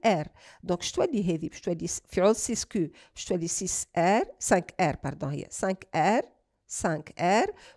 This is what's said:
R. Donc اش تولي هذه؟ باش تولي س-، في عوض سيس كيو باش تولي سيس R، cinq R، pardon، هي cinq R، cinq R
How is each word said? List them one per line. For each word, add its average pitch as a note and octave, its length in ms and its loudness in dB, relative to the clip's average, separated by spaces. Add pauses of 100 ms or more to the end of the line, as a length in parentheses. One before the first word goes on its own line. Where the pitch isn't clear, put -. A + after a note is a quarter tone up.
R. E3+ 200 4 (400)
Donc F3 120 0
اش - 140 -8
تولي G3+ 420 0
هذه؟ D#3+ 140 -4
باش - 120 -12
تولي E3+ 260 -4
س-، - 220 -8
في - 120 -2
عوض G#3 140 6
سيس A3+ 300 -4
كيو E3 260 -2 (240)
باش - 100 -14
تولي E3+ 240 -2
سيس - 380 -4 (120)
R، G3 260 4 (300)
cinq F3 100 2 (180)
R، D3+ 120 2 (120)
pardon، C#3+ 180 -8
هي C#3+ 200 -6
cinq - 520 -6
R، G3 280 4 (580)
cinq D#3+ 380 -2
R G#3 300 4 (260)